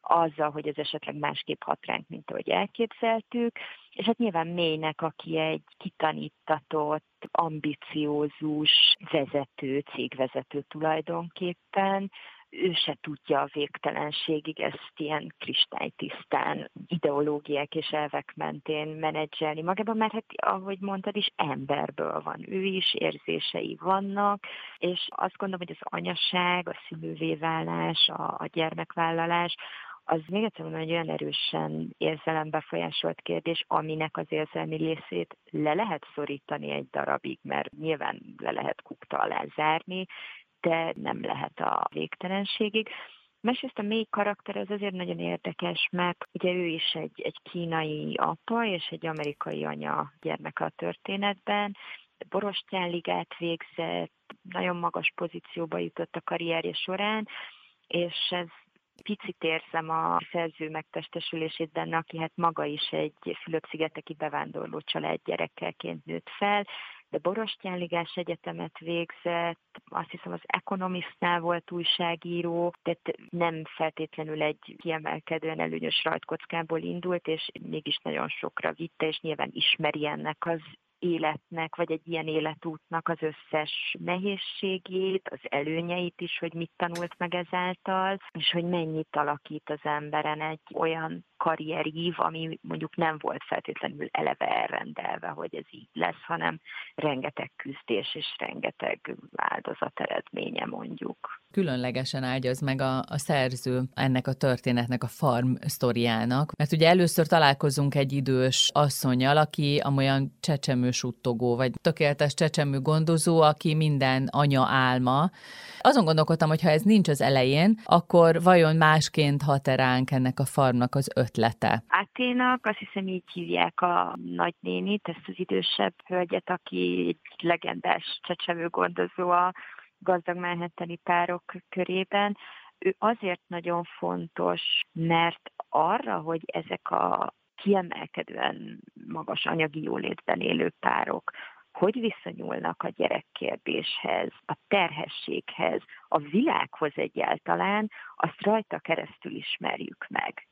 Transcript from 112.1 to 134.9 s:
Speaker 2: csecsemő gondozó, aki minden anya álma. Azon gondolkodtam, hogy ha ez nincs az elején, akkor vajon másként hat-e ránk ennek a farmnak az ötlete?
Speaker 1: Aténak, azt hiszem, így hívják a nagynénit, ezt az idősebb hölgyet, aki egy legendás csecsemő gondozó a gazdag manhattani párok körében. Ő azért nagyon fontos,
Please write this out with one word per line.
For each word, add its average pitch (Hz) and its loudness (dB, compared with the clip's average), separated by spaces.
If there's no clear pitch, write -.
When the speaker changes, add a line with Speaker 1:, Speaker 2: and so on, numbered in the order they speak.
Speaker 2:
csecsemő 143 2
gondozó, 160 6
aki 156 6
minden 135 4
anya 139 6
álma. 127 6
Azon 254 8
gondolkodtam, 156 6
hogy 156 4
ha 175 6
ez 156 6
nincs 208 8
az 147 4
elején, 135 6
akkor 170 8
vajon 170 10
másként 156 6
hat-e 139 4
ránk 127 4
ennek 127 2
a 139 4
farmnak 123 4
az 139 2
ötlete? 113 4
Speaker 1:
Aténak, 247 2
azt 214 0
hiszem, 196 -6
így 185 -6
hívják 175 0
a 175 2
nagynénit, 180 -2
ezt - -10
az 190 -10
idősebb 185 0
hölgyet, 180 -2
aki 90 0
egy - -6
legendás 170 0
csecsemő 170 -2
gondozó 180 0
a 180 4
gazdag 175 0
manhattani 175 -4
párok 175 2
körében. 190 0
Ő - 0
azért 208 0
nagyon 175 -2
fontos, 175 -2